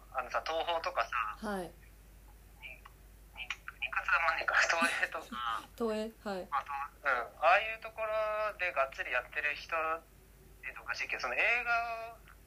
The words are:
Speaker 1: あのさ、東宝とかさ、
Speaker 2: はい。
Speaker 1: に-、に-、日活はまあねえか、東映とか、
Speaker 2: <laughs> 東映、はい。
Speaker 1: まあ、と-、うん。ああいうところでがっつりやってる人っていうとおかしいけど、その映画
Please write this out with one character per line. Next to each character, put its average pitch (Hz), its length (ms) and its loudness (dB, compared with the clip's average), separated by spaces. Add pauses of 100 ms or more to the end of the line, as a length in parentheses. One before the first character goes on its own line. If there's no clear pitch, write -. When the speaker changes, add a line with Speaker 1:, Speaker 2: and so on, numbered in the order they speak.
(140)
Speaker 1:
あ 135 100 -2
の - 60 -8
さ、 120 160 0
東 160 200 0
宝 170 160 2
と 180 120 -2
か - 100 2 (380)
さ、 214 60 -4
Speaker 2:
は 202 100 -2
い。 185 40 -2
Speaker 1:
に-、 165 60 -4
に-、 - 1800 -18 (320)
日 - 100 -4
活 - 200 -2
は 175 100 6
ま 165 120 4
あ - 20 0
ね 160 80 -2
え - 20 0
か、 - 100 2
東 - 220 4 (260)
映 180 60 0
と 165 100 -6
か、 117 460 -4
Speaker 2:
<laughs> - 100 -20
東 220 220 0
映、 220 160 -4 (100)
は 196 140 -4
い。 180 120 -6
Speaker 1:
ま 135 100 0
あ、 - 40 -4
と-、 - 80 -10 (300)
う 143 80 2
ん。 123 340 0
あ 165 80 10
あ 202 80 10
い 220 140 -2
う - 80 -8
と 220 100 -10
こ - 100 -6
ろ 214 560 0
で 180 140 0
が 170 140 2
っ - 80 -8
つ 185 100 -6
り 147 80 -4
や 123 100 2
っ - 100 -8
て 151 100 -4
る 147 140 0
人 - 200 -6
っ 160 260 0 (600)
て 131 60 -10
い 127 40 -8
う - 40 -16
と - 80 -14
お - 20 -16
か 123 100 -4
し - 60 -6
い 127 60 -4
け 110 100 -4
ど、 - 40 -6
そ 131 60 -2
の 123 80 -2
映 226 280 4
画 233 540 -2 (300)